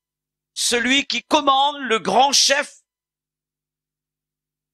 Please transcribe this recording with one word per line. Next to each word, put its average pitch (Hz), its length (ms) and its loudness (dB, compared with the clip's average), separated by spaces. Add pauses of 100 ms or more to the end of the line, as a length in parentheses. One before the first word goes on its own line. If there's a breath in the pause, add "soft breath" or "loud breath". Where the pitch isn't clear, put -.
(540)
celui 247 540 -2
qui 233 160 -8
commande, 285 600 0
le 226 160 -2
grand 214 340 2
chef. » - 500 0 (1900)